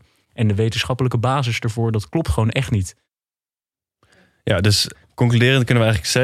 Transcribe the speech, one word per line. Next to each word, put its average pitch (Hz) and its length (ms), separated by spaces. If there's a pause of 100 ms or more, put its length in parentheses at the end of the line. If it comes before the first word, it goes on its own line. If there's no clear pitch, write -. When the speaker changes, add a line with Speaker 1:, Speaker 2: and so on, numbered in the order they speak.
(320)
Speaker 1:
en 110 160
de 101 60
wetenschappelijke 120 640
basis 123 400
ervoor, 113 340
dat 104 160
klopt 165 200
gewoon 110 220
echt 135 200
niet. 95 260 (1500)
Speaker 2:
Ja, - 180
dus 104 300 (240)
concluderend 123 500
kunnen 120 200
we 110 60
eigenlijk - 340